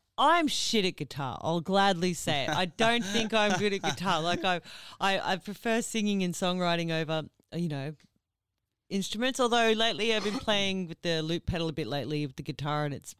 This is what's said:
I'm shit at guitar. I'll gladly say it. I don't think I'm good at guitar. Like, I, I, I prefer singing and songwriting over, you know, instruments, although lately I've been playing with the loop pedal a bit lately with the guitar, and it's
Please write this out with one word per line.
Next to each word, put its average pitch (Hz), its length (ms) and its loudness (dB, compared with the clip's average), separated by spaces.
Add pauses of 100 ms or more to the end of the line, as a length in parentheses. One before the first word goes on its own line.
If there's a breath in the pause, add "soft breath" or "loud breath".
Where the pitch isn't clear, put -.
(160)
I'm 311 300 6
shit - 380 0
at 180 120 0
guitar. 135 460 -6
I'll 165 180 0
gladly 185 540 2
say 147 300 -2
it. - 60 -2
I 185 160 0
don't 226 380 2
think 214 300 0
I'm 208 240 4
good 202 140 0
at 196 100 -4
guitar. 165 400 0
Like, 175 220 0
I, 180 160 0 (400 loud breath)
I, 190 320 0
I 196 40 0
prefer 226 460 -2
singing 208 400 0
and 175 120 0
songwriting 175 580 0
over, 160 320 -2 (280)
you 170 160 -2
know, 147 260 -6 (960)
instruments, 214 520 -2
although 233 320 4
lately 220 420 0
I've 208 100 0
been 208 140 -2
playing 190 500 0
with 160 140 -12
the 165 200 0
loop 160 240 -4
pedal 165 220 -2
a 160 40 -4
bit 151 140 -4
lately 143 400 -2
with 131 100 -10
the 151 60 -10
guitar, 147 420 -4
and 143 100 -4
it's - 260 -14